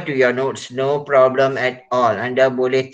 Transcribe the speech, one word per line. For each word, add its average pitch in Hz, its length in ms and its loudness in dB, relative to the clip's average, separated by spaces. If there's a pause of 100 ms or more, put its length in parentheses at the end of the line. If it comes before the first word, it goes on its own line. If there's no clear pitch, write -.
to 151 80 -4
your 127 160 4
notes, 123 400 -6
no 139 320 -2
problem 131 560 2
at 127 320 -4
all. 123 240 2
Anda 127 320 0
boleh 127 460 0